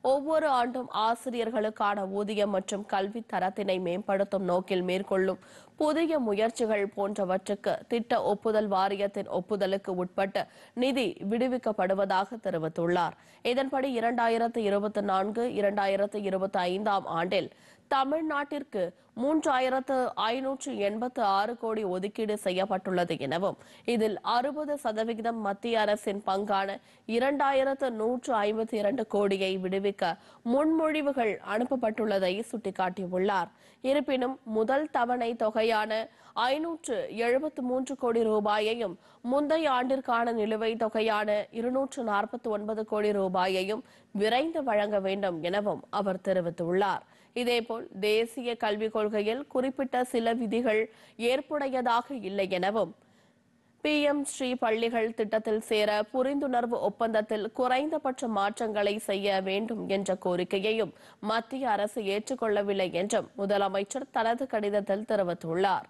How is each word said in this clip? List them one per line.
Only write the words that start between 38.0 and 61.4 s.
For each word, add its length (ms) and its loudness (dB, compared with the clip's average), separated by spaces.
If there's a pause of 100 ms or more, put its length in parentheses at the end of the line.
ரூபாயையும், 760 0 (220)
முந்தைய 500 2
ஆண்டிற்கான 600 2
நிலுவைத் 520 0
தொகையான 680 0
இருநூற்று 520 -2
நாற்பத்தி 440 -2
ஒன்பது 380 -2
கோடி 260 0
ரூபாயையும் 720 0 (280)
விரைந்து 520 0
வழங்க 360 2
வேண்டும் 440 -2
எனவும் 460 -2
அவர் 340 -2
தெரிவித்துள்ளார். 800 0 (300)
இதேபோல், 540 -2 (120)
தேசிய 580 0
கல்விக் 340 -2
கொள்கையில் 560 0
குறிப்பிட்ட 560 0
சில 300 0
விதிகள் 580 0 (260)
ஏற்புடையதாக 1040 0
இல்லை 280 -2
எனவும், 460 0 (840)
பி 200 2
எம் 220 2
ஸ்ரீ 320 -2
பள்ளிகள் 580 0
திட்டத்தில் 480 0
சேர 420 2 (100)
புரிந்துணர்வு 640 0
ஒப்பந்தத்தில் 720 0
குறைந்தபட்ச 760 0
மாற்றங்களை 680 0
செய்ய 440 0
வேண்டும் 460 -4
என்ற 380 0
கோரிக்கையையும் 640 0 (280)
மத்திய 500 -2